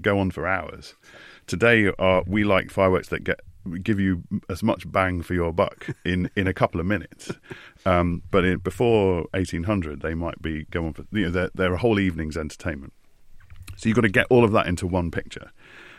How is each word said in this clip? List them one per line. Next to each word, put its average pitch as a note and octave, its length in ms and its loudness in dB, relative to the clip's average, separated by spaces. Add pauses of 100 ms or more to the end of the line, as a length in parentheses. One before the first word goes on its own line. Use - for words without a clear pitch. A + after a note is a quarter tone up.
go G2+ 180 2
on F#2+ 120 2
for E2 160 -6
hours. - 480 -6 (520)
Today, G#2+ 520 4
uh, F#2 260 4
we G2+ 180 0
like G2 280 2
fireworks F#2+ 380 2
that - 140 -6
get, - 160 -4 (440)
give G#2 160 0
you F#2 240 0 (260)
as F#2 140 -6
much A2 280 -2
bang F#2 300 0
for F2+ 140 -4
your E2+ 180 0
buck - 360 -2 (140)
in, F2+ 320 0
in F2+ 120 2
a F#2+ 60 0
couple - 280 0
of E2+ 60 -2
minutes. - 440 -6 (540)
Um, F2 460 2
but F#2+ 140 4
in, F#2 140 2
before F#2+ 760 2
eighteen F2 300 -2
hundred, D#2+ 360 -2
they D#2+ 140 -4
might E2 260 -6
be, D#2 300 -6
go E2+ 140 -2
on D#2+ 80 -6
for, C#2 180 -14
you G2+ 140 0
know, E2+ 40 0
they're, F2 240 0
they're F2+ 200 0
a F2 40 0
whole A2 220 2
evening's D#2+ 360 -2
entertainment. D2+ 580 -8 (840)
So - 120 -2
you've G#2+ 60 2
got A#2+ 60 6
to A2+ 80 2
get A#2 200 2
all B2 140 8
of G#2 100 4
that A2 120 2
into F2+ 220 -2
one F2 240 -2
picture. - 400 -10 (480)